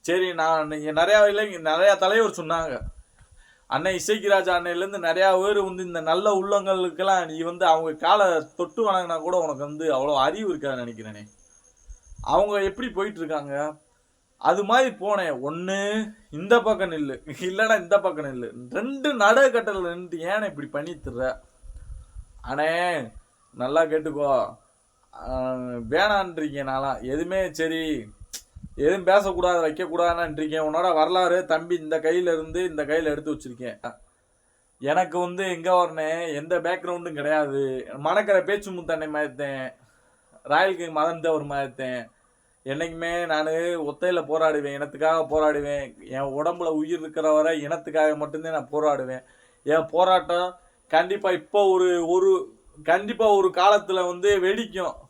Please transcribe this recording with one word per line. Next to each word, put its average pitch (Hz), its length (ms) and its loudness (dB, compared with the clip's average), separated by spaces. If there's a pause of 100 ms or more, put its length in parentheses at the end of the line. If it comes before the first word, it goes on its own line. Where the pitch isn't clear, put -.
சரி, 180 340 0
நான் 160 340 2
நீங்க 151 240 -6
நிறையா 180 360 6
இளைஞ-, 202 360 -2
நிறையா 180 320 4
தலைவர் 202 340 4
சொன்னாங்க. 160 500 -4 (880)
அண்ணன் 175 280 -2
இசைக்கு 202 340 -2
ராஜா 185 300 4
அண்ணன்லேருந்து 175 400 -4
நிறையா 180 320 2 (120)
பேர் 202 200 2
வந்து 185 220 -6
இந்த 170 160 -6
நல்ல 190 400 2
உள்ளங்களுக்கெல்லாம் 190 880 0
நீ 160 160 -8
வந்து 175 240 -2
அவங்க 160 260 4
காலை 190 340 4 (300)
தொட்டு 196 340 -2
வணங்கினா 175 300 0
கூட 180 160 -2
உனக்கு 151 280 -2
வந்து 151 300 -2
அவ்வளோ 139 220 0
அறிவு 175 380 0
இருக்காதுன்னு 131 300 -6
நினைக்கிறேனே. 110 400 -14 (1000)
அவங்க 202 400 2
எப்படி 208 260 -2
போயிட்டு 196 300 -4
இருக்காங்க? 147 580 -4 (640)
அது 185 260 2
மாதிரி 247 260 4
போனேன். 190 540 -2
ஒண்ணு 175 340 -4 (520)
இந்த 202 300 2
பக்கம் 196 300 0
நில்லு, 147 240 -4 (100)
இல்லைன்னா 196 560 0
இந்த 185 200 2
பக்கம் 156 240 -2
நில்லு. 127 240 -8 (220)
ரெண்டு 269 460 -2
நடுக்கட்டல 220 680 4
நின்னுட்டு 175 320 -8
ஏன் 190 280 -2
இப்படி 143 220 -8
பண்ணி 151 240 -8
திர்ற? 127 460 -6 (1080)
அண்ணே, 147 280 -2 (840)
நல்லா 139 280 0
கேட்டுக்கோ. 147 720 0 (580)
ஆ, 127 380 -6 (380)
வேணான்றீங்க 165 720 0
நான்லாம். 135 380 -4
எதுவுமே 175 500 -2
சரி, 156 580 -4 (680)
எதுவும் 175 280 2
பேசக்கூடாது, 180 640 2
வைக்கக்கூடாதுன்னுன்றீங்க. 160 880 -2
உன்னோட 165 360 0
வரலாறு 180 500 4
தம்பி 170 320 0
இந்த 156 220 -2
கையில 170 340 2
இருந்து 160 320 -2
இந்த 151 200 -4
கையில 156 200 0
எடுத்து 147 300 -2
வச்சிருக்கேன். 120 600 -12 (840)
எனக்கு 165 400 0
வந்து 180 300 -2
எங்க 175 240 -2
வரனே, 165 640 0
எந்த 160 240 -2
பேக்ரவுண்டும் 175 560 -4
கிடையாது. 139 800 0
மணக்கரை 185 520 2
பேச்சு 202 260 -4
முத்தண்ணை 165 380 -6
மாத்தேன், 139 640 -6 (680)
ராயல் 175 340 2
கிங் 160 200 -6
மதன் 165 240 0
தேவர் 156 240 0
மாத்தேன். 131 680 -8 (500)
என்னைக்குமே 165 640 -4
நானு 156 240 0 (400)
ஒத்தையில 175 360 0
போராடுவேன், 147 540 0
இனத்துக்காக 156 460 0
போராடுவேன். 143 680 0 (120)
என் 131 120 -6
உடம்புல 156 460 -2
உயிர் 160 340 -2
இருக்கிற 156 320 0
வரை 151 340 2
இனத்துக்காக 151 500 0
மட்டும்தான் 156 360 -6
நான் 143 160 -4
போராடுவேன். 135 540 -2 (420)
என் 160 260 2
போராட்டம் 180 680 2 (300)
கண்டிப்பா 185 420 2
இப்போ 196 360 2
ஒரு, 180 400 4
ஒரு, 185 480 2 (300)
கண்டிப்பா 208 420 2
ஒரு 196 220 6
காலத்துல 190 580 2
வந்து 180 340 2
வெடிக்கும். 190 540 -2 (160)